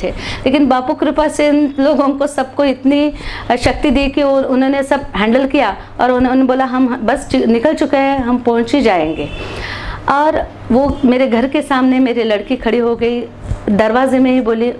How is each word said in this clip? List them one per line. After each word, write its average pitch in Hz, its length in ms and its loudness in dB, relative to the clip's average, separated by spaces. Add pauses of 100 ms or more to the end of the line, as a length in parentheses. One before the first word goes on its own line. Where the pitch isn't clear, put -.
थे। 180 80 -4 (340)
लेकिन 285 220 2
बापू 254 260 0
कृपा 302 340 0
से 294 200 0
इन 294 320 2
लोगों 277 300 2
को, 277 180 -2
सबको 277 380 -2
इतनी 285 480 0 (460)
शक्ति 269 320 0
दी 277 160 2
कि 285 160 0
वो, 269 180 2
उन्होंने 269 420 0
सब 277 180 0 (140)
हैंडल 226 320 2
किया 247 300 0 (240)
और 247 100 2
उन्होंने 254 320 2
बोला, 262 220 2
"हम 254 300 0
बस 254 360 -2
चु-, 254 140 2
निकल 233 280 2
चुके 311 240 0
हैं, 277 220 2
हम 247 180 0
पहुँच 233 380 0
ही 285 60 2
जाएंगे।" 160 480 0 (800)
और 302 400 0 (220)
वो 269 340 2
मेरे 254 220 4
घर 233 200 0
के 294 140 -2
सामने 262 380 2
मेरी 240 240 0
लड़की 214 320 -2
खड़ी 233 220 0
हो 233 180 0
गई, 240 260 -2 (480)
दरवाजे 226 500 2
में 262 120 4
ही 254 100 4
बोली, 233 380 0